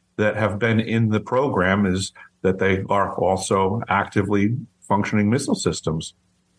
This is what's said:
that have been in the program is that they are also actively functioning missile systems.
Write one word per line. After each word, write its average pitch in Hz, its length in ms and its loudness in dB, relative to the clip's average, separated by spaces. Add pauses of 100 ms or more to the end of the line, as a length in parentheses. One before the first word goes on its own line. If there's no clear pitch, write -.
(180)
that 107 180 0
have 104 240 -2
been 113 220 2
in 113 260 0
the 107 140 0
program 104 640 0
is 95 260 -2 (300)
that 92 180 0
they 95 300 2
are 98 260 0
also 95 720 0
actively 101 680 0 (260)
functioning 104 480 0
missile 143 260 0
systems. 80 580 -4 (460)